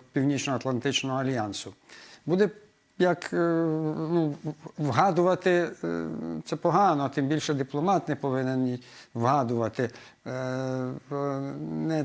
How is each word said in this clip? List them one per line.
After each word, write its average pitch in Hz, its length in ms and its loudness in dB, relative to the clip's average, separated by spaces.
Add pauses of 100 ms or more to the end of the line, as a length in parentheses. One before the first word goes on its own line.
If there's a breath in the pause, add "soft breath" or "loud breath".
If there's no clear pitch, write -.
(120)
Північно-Атлантичного 131 1080 0
альянсу? 110 520 -4 (540 loud breath)
Буде, 185 220 4 (500)
як, 180 340 2
е, 175 40 -2 (600)
ну, 160 380 0 (440)
вгадувати, 175 920 4 (160)
е, - 220 -2 (380)
це - 120 -4
погано, 160 580 2
тим 139 120 0
більше 151 280 0
дипломат 147 540 0
не 143 80 -2
повинен 131 460 0
ні 123 180 -2 (340 loud breath)
вгадувати. 120 760 2 (360 loud breath)
Е, 127 40 -6 (800)
в-, 139 300 -4 (300)
не, 160 340 0